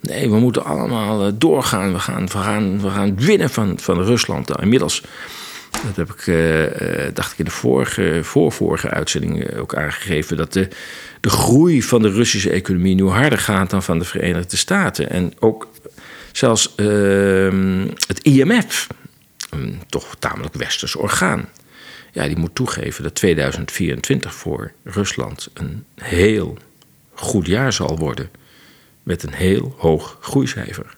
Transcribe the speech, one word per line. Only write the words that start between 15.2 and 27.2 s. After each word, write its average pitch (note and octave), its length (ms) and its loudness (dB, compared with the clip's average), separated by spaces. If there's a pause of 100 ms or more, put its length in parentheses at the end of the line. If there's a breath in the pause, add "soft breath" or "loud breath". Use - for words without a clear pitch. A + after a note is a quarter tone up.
ook - 300 0 (640 loud breath)
zelfs, - 420 2
ehm, G2 1120 2 (180)
het - 200 -2
I C3+ 180 8
M A3 240 4
F, - 180 -6 (640)
een C2 380 -8
toch - 300 -6
tamelijk - 360 -6
westers - 420 -6
orgaan, - 520 0 (640 loud breath)
ja, - 140 -2
die D2+ 100 -2
moet E2 180 -2
toegeven - 480 -4
dat D#2 120 -6
tweeduizend D#2 580 0
vierentwintig - 600 -2
voor - 380 -8 (120)
Rusland - 680 -6
een D#2+ 300 -8 (100)
heel F#2+ 640 2 (560)
goed - 320 0